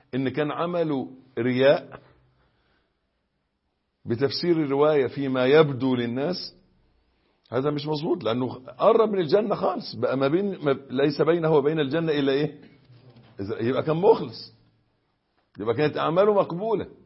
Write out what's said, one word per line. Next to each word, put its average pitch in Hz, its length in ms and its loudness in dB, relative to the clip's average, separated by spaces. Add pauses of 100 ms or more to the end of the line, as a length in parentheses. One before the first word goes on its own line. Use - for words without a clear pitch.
(160)
إن 131 140 0
كان 151 220 -4
عمله 156 600 -2 (280)
رياء 127 600 2 (2000)
بتفسير 147 580 0
الرواية 143 440 2
فيما 131 380 -2
يبدو 135 500 4
للناس، 127 600 -4 (960)
هذا 135 200 -2
مش 147 160 -6
مظبوط، 156 360 -4
لأنه 117 300 -2 (240)
قرب 220 320 4
من 196 100 -2
الجنة 196 360 0
خالص، 262 400 -6
بقى 120 220 -2
ما 135 100 2
بين، 170 380 -2
ما، 143 60 2 (180)
ليس 139 320 0
بينه 160 300 2
وبين 151 280 2
الجنة 156 320 -2
إلا 139 200 0
إيه؟ 147 300 -2 (800)
إذا، 101 220 -8
يبقى 123 220 0
كان 151 140 0
مخلص، 185 560 0 (1080)
يبقى 110 160 -2
كانت 147 220 0
أعماله 175 360 2
مقبولة، 196 540 -2 (180)